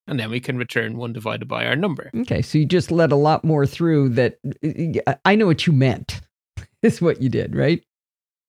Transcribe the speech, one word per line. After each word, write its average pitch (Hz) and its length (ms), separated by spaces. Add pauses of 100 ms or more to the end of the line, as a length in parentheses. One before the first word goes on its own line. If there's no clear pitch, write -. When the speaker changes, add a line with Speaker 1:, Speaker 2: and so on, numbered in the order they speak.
Speaker 1:
And 151 80
then 107 120
we 120 100
can 131 180
return 117 380
one 120 160
divided 113 380
by 117 160
our 120 100
number. 165 400
Speaker 2:
Okay, 170 260
so - 160
you 151 80
just 170 260
let 165 200
a 147 60
lot 151 260
more 151 220
through 151 440
that, 120 280 (680)
I, 139 120 (160)
I - 20
know 214 120
what 160 200
you 170 60
meant, 131 480 (340)
<laughs> - 260
is 233 200
what 170 200
you 131 60
did, 117 300
right? 143 260 (640)